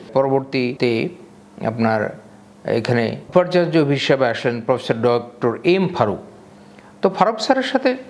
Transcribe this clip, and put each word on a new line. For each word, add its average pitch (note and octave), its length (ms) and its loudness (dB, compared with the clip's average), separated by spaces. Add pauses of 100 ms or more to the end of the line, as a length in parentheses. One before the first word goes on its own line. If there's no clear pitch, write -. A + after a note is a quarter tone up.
(140)
পরবর্তীতে C3+ 960 0 (560)
আপনার A2 520 0 (460)
এখানে A#2 540 -2 (120)
উপাচার্য F3 480 2
হিসেবে C#3 500 2
আসলেন A#2 340 -2
প্রফেসর B2+ 320 -2
ডক্টর A#2 720 0
এম F#3 240 2
ফারুক। G#2 320 0 (840)
তো G3 80 2
ফারুক F#3+ 300 0
স্যারের C4 240 0
সাথে B3+ 320 0 (140)